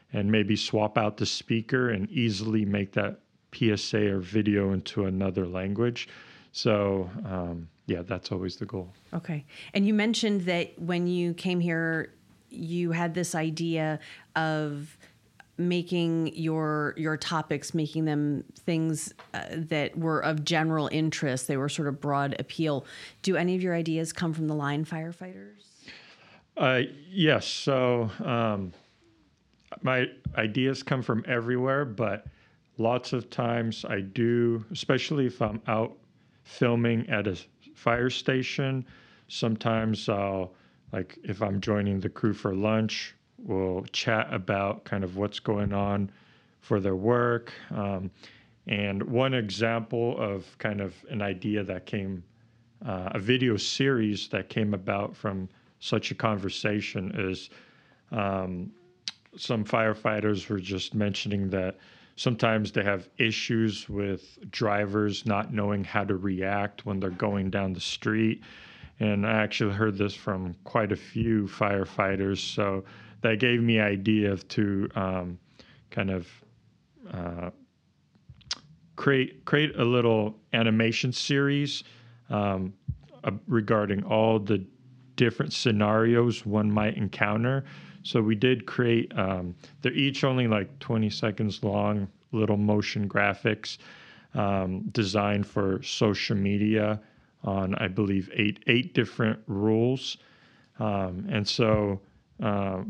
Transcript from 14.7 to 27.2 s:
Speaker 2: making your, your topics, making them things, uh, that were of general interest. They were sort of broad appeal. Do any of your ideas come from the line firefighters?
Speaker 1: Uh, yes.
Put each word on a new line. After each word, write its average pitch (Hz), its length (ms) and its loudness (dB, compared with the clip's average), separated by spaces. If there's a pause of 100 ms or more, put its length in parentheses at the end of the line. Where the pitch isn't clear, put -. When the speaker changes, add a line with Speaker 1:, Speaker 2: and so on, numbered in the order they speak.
Speaker 2:
making 170 760 0
your, 156 640 -2
your 156 200 -2
topics, 151 580 -4
making 160 320 0
them 147 360 0 (180)
things, 160 520 0 (220)
uh, - 160 -8
that 156 480 -4
were 160 220 2
of 156 240 0
general 160 460 2
interest. 151 560 0
They 139 120 0
were 139 100 0
sort 143 200 -2
of 135 120 -4
broad 143 380 0
appeal. 143 480 -2 (360)
Do 190 140 2
any 175 180 2
of 185 80 0
your 180 120 0
ideas 160 380 -2
come 170 200 -2
from 156 160 -2
the 151 60 -2
line 147 300 -2
firefighters? 185 800 -12 (920)
Speaker 1:
Uh, 131 260 4 (280)
yes. 151 360 2